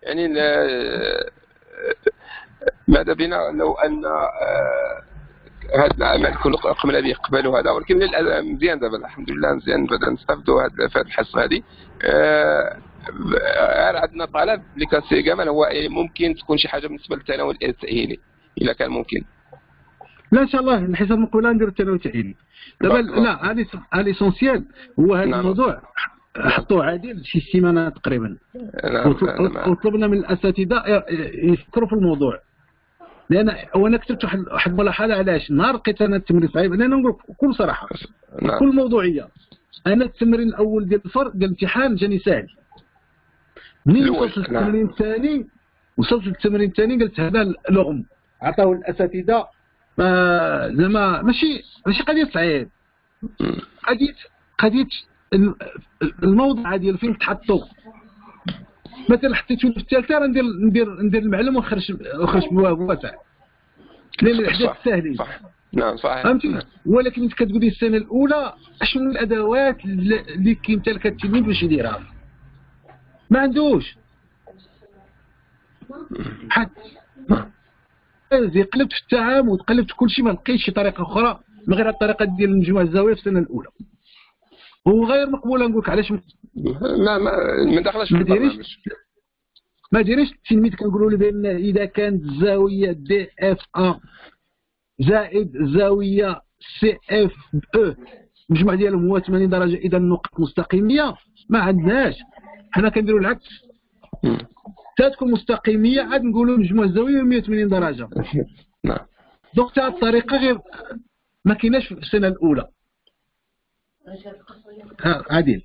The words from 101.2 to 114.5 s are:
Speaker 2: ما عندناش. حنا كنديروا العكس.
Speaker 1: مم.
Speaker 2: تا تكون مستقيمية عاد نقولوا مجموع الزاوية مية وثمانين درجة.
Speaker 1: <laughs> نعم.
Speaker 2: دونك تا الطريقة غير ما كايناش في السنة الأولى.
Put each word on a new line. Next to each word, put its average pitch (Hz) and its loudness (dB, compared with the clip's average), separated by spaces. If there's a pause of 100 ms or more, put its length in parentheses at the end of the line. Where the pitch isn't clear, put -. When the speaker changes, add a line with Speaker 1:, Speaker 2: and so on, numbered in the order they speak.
Speaker 2:
ما 226 4
عندناش. 190 2 (560)
حنا 214 2
كنديروا 214 2
العكس. 196 -2 (800)
Speaker 1:
مم. 117 2 (600)
Speaker 2:
تا 269 2
تكون 262 -4
مستقيمية 220 0
عاد 254 -4
نقولوا 240 0
مجموع 202 0
الزاوية 240 0
مية 247 2
وثمانين 214 -2
درجة. 156 -2 (380)
Speaker 1:
<laughs> - -20
نعم. - -4 (540)
Speaker 2:
دونك 240 2
تا 262 0
الطريقة 233 0
غير 254 0 (840)
ما 202 4
كايناش 233 0
في - -12
السنة 196 0
الأولى. 160 0 (2250)